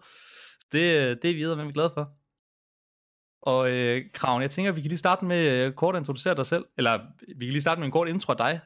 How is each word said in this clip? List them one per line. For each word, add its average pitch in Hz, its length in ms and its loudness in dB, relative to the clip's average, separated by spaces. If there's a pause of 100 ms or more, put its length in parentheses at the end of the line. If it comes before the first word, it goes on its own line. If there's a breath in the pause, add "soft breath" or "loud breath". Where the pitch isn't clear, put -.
(720 loud breath)
Det, 165 240 4
øh, 127 260 2
det 170 80 2
er 175 40 2
vi 151 80 -4
eddermame 151 300 -4
glade 151 220 2
for. 147 180 -6 (1300)
Og, 131 280 2
øh, 123 320 0 (120)
Kraven, 127 280 0
jeg 139 80 -2
tænker, 190 220 -2
vi 160 80 -6
kan 143 80 -4
lige 170 100 -2
starte 185 260 2
med, 170 280 2
øh, 127 200 2
kort 170 220 0
at 180 60 -2
introducere 147 340 -2
dig 135 120 -2
selv, 170 180 -2 (120)
eller 117 220 2 (380)
vi 123 100 -10
kan 127 60 -4
lige 147 80 0
starte 165 200 0
med 151 60 -4
en 131 60 -4
kort 165 160 2
intro 170 240 -2
af 117 40 -4
dig. 143 300 0